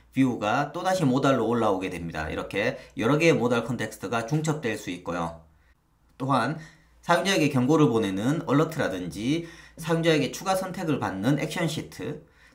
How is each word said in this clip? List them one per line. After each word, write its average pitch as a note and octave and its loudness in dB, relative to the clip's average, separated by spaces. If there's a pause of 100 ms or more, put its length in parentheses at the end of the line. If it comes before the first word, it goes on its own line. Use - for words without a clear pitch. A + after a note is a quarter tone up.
(140)
뷰가 B2+ 0
또다시 E3+ 0
모달로 B2+ 4
올라오게 G#2 0
됩니다. E2 -6
이렇게 G2 -2 (200)
여러 A#2+ 2
개의 E3 6
모달 A#2 2
컨텍스트가 A2+ -6
중첩될 D3 -2
수 - -10
있고요. E2+ -6 (760)
또한 C3+ 0 (440)
사용자에게 F3 2
경고를 C#3 4
보내는 A2 0
얼러트라든지 A#2+ 0 (300)
사용자에게 D#3+ 2
추가 F#3+ -2
선택을 F3+ -2
받는 G#2 0
액션 F3+ -2
시트 D#3 -8 (300)